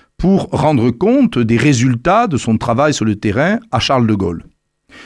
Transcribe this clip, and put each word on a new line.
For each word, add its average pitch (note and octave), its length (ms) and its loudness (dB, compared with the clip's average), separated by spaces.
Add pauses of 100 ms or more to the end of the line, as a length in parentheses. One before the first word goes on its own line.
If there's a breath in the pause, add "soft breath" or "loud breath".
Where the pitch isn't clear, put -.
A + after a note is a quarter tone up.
(160 loud breath)
pour F#3+ 360 2
rendre B2+ 400 0
compte A3+ 460 0
des A#2 200 0
résultats C3+ 720 2
de D3 100 -4
son A2 200 -2
travail C3+ 360 0
sur - 100 -4
le G#2+ 140 0
terrain C#3+ 420 -2 (120)
à A#2 80 -2
Charles B2+ 280 0
de G#2+ 60 0
Gaulle. F2 320 -4 (600 loud breath)